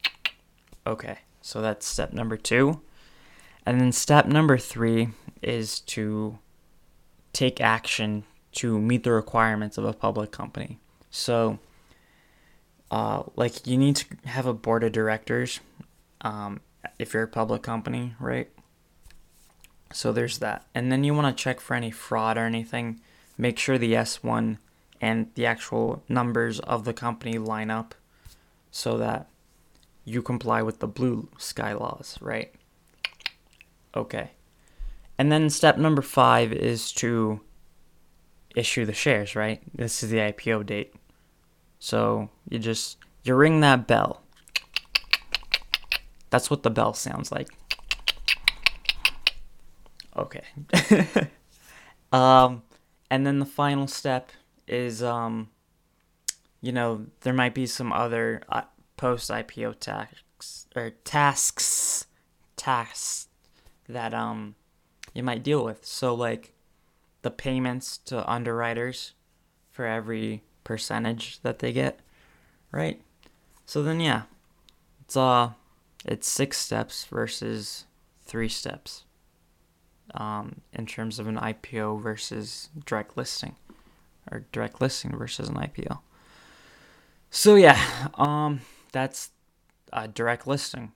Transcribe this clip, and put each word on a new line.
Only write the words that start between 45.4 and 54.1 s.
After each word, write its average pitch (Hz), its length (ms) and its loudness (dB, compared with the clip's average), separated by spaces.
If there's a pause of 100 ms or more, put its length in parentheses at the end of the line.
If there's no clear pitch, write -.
That's - 200 2
what 143 140 0
the - 60 4
bell 110 240 2
sounds - 380 -6
like. - 180 -6 (2750)
Okay. - 280 -6 (460)
<laughs> 185 400 4 (800)
Um, 127 520 8 (460)
and 135 160 2
then 139 140 2
the 139 60 0
final 143 420 0
step 127 440 -4 (360)